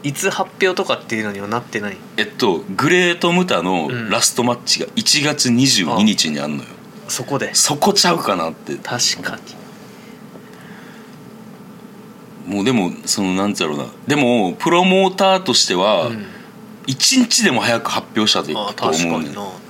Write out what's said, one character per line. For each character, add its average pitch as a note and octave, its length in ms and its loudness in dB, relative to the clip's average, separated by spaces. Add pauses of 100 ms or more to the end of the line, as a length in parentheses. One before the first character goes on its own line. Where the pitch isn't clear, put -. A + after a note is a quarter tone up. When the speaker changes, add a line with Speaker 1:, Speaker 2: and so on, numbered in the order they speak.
Speaker 1:
い C#3+ 80 -4
つ F#3 180 -2
発 F#3 200 -4 (120)
表 F#3 140 2
と F#3+ 80 -2
か - 100 0
っ - 80 -6
て A2+ 140 -6
い A2 60 -4
う - 20 -6
の G#2 80 -4
に G2+ 80 -10
は G2+ 80 -8
な A2+ 100 -2
っ A#2+ 40 -4
て - 180 -6
な G2+ 100 -6
い？ F#2+ 60 -12 (200)
Speaker 2:
え G#2+ 60 -2
っ G#2+ 40 0
と、 F3 380 0 (120)
グ B2 120 2
レ F3+ 240 4
ー E3+ 60 -4
ト F3 140 2
ム F3+ 140 2
タ G2 160 0
の E2+ 280 0 (180)
ラ A2 140 0
ス - 140 0
ト B2 80 2
マ B2 100 2
ッ - 100 -6
チ - 140 0
が - 80 -4
Speaker 1:
う - 40 -14
ん。 - 40 -20
Speaker 2:
一 C3+ 280 0
月 C#3+ 280 0
二 B2 160 4
十 G#2+ 200 2
二 G#2+ 180 4
日 F#2+ 260 2
に D2 80 -4
あ C#2+ 80 -4
ん D2 100 -6
の C#2 60 -8
よ。 - 60 -16 (400)
Speaker 1:
あ、 - 20 -16
そ - 140 -4
こ C#3 140 -4
で。 G#2+ 140 -4
Speaker 2:
そ - 240 2
こ F#3 160 4
ち - 140 4
ゃ F3 60 4
う E3 80 2
か G2+ 160 0
な E2 140 -2
っ D#2+ 40 -12
て。 - 220 -8
Speaker 1:
確 - 460 -4
か - 140 -6 (3000)
に。 F#2 80 -6
Speaker 2:
も G2+ 80 0
う - 20 0
で B2+ 80 4
も、 F#2+ 200 2 (120)
そ - 180 -2
の、 F#2 120 0
な F#2+ 120 0
ん G#2 80 -2
つ - 60 -6
う F#2 40 2
や D#2+ 40 0
ろ D2+ 80 -4
な。 C2+ 100 -6 (200)
で D3 100 2
も、 A#2+ 420 2
プ E3+ 120 0
ロ F3 140 6
モ F#3 260 4
ー F#3 40 -12
タ F#3+ 220 4
ー F#3 60 -2
と C#3 100 0
し - 140 4
て G2 80 0
は、 F#2 320 4
Speaker 1:
う A#2 60 -2
ん。 G#2+ 120 -8 (640)
Speaker 2:
一 F#3 320 2
日 A#3+ 260 2
で F3+ 60 6
も A#2+ 100 2
早 A#2 200 2
く - 100 -4
発 - 160 -4 (100)
表 G#2+ 100 4
し G2 60 4
た F#2+ 100 2
で D2+ 100 -6
い - 20 -2
い - 20 -2
と G#2+ 60 -2
思 G2+ 80 -4
う - 20 -12
ね G#2+ 60 -10
ん。 - 0 - (100)
Speaker 1:
あ、 - 40 2
確 E2 320 0
か D2 40 -8
に C#2+ 60 -10
な。 C#2 80 -8 (280)